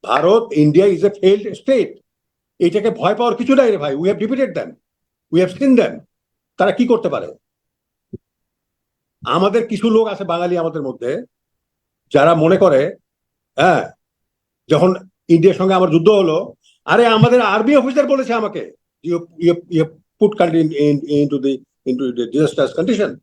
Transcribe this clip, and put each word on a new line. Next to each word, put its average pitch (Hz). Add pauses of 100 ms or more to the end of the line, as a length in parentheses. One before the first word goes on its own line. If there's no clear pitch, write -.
ভারত, 175
ইন্ডিয়া 151
is 175
a 196
failed 202
state। - (640)
এটাকে 196
ভয় 170
পাওয়ার 233
কিছু 247
নাই 247
রে 202
ভাই। 143
We 156
have 196
defeated 220
them, 95 (600)
we 170
have 180
seen 262
them। 196 (560)
তারা 185
কি 240
করতে 233
পারে? 95 (1900)
আমাদের 190
কিছু 220
লোক 220
আছে 196
বাঙালি 175
আমাদের 160
মধ্যে, 135 (880)
যারা 147
মনে 165
করে, 170 (600)
হ্যাঁ, 147 (760)
যখন 175 (340)
ইন্ডিয়ার 170
সঙ্গে 190
আমার 185
যুদ্ধ 160
হলো, 180 (300)
"আরে, 214
আমাদের 233
আর্মি 220
অফিসার 262
বলেছে 254
আমাকে, 208 (320)
'You, 170
you, 170
you 165 (380)
put 208
country 165
in, 156
in, 147
into 143
the, 135 (300)
into 127
the 117
disastrous 143
condition।'" 196